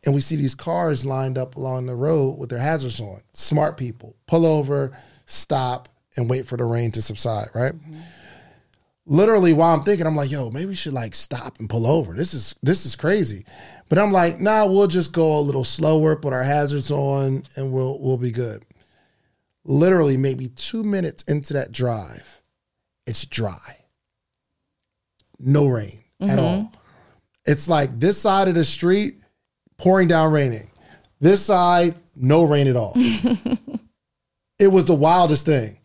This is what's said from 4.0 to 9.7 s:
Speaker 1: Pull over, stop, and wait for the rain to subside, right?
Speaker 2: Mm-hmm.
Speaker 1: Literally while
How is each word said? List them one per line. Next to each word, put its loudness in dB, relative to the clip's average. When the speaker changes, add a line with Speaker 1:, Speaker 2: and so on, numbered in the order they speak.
Speaker 1:
Pull 4
over, 0
stop, -4
and -4
wait -4
for -10
the -4
rain -2
to -6
subside, -4
right? -2
Speaker 2:
Mm-hmm. -18
Speaker 1:
Literally 4
while 6